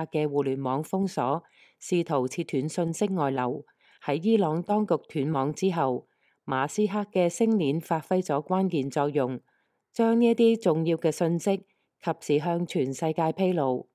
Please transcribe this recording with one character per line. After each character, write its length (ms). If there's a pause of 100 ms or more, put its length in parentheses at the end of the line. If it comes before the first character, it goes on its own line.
(180)
嘅 100
互 140
聯 220
網 180
封 260
鎖， 360 (360)
試 240
圖 240
切 160
斷 240
信 240
息 220
外 160
流。 340 (400)
喺 200
伊 140
朗 260
當 240
局 80 (140)
斷 220
網 220
之 200
後， 340 (380)
馬 220
斯 200
克 240
嘅 180
星 280
鏈 220
發 200
揮 240
咗 200
關 240
鍵 220
作 200
用， 300 (540)
將 260
呢 60
一 80
啲 260
重 260
要 100
嘅 160
信 260
息 200 (440)
及 380
時 0
向 260
全 280
世 180
界 220
披 180
露。 440